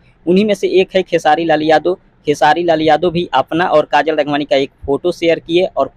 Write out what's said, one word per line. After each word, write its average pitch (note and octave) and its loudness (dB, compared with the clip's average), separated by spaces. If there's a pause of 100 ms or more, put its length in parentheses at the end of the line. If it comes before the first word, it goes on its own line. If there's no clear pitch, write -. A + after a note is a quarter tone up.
(280)
उन्हीं F#3 2
में G#3 0
से G3 -4
एक F#3 0
है F#3 0
खेसारी D#3+ 0
लाल D#3 0
यादव। D#3 2 (320)
खेसारी D3+ 2
लाल D#3+ 0
यादव D#3 2
भी E3+ -4
अपना D#3 -2
और D3+ 2
काजल D3+ 0
रखमानी D3 -2
का C#3+ -2
एक C3+ -2 (140)
फ़ोटो C#3 -2
शेयर E3 -2
किए F3 -2
और C3+ -4